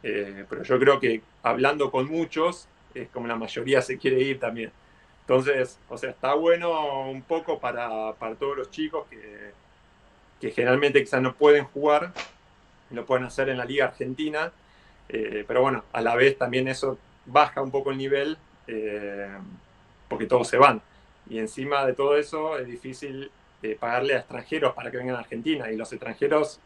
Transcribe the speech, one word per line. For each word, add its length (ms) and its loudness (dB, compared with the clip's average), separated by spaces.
Eh, 460 -6
pero 140 -8
yo 160 2
creo 200 4
que 220 -2
hablando 480 0
con 180 -2
muchos, 580 -4
es 160 -12
como 160 -10
la 100 -4
mayoría 460 2
se 160 -4
quiere 240 2
ir 180 -2
también. 320 -6
Entonces, 580 2
o 80 -12
sea, 140 -8
está 240 0
bueno 720 2
un 140 -10
poco 380 -4
para, 540 -4
para 200 -8
todos 220 -4
los 160 -8
chicos 360 -6
que, 440 -20
que 100 -4
generalmente 500 4
quizás 220 0
no 100 0
pueden 320 8
jugar, 480 2
lo 160 -10
pueden 180 2
hacer 240 -2
en 80 -2
la 80 -6
Liga 220 0
Argentina, 640 -4
eh, 380 -4
pero 160 2
bueno, 300 2
a 80 -2
la 160 2
vez 200 6
también 300 0
eso 320 -4
baja 380 4
un 80 -4
poco 220 -2
el 60 -4
nivel, 380 0
eh, 600 -6
porque 180 -4
todos 220 4
se 100 2
van. 240 8
Y 80 -6
encima 480 -2
de 60 2
todo 240 2
eso 420 -2
es 80 -8
difícil, 640 -12
eh, 160 -4
pagarle 360 0
a 40 2
extranjeros 560 -2
para 160 -10
que 60 -10
vengan 180 -4
a 60 -6
Argentina, 500 -4
y 60 -4
los 160 -8
extranjeros 720 0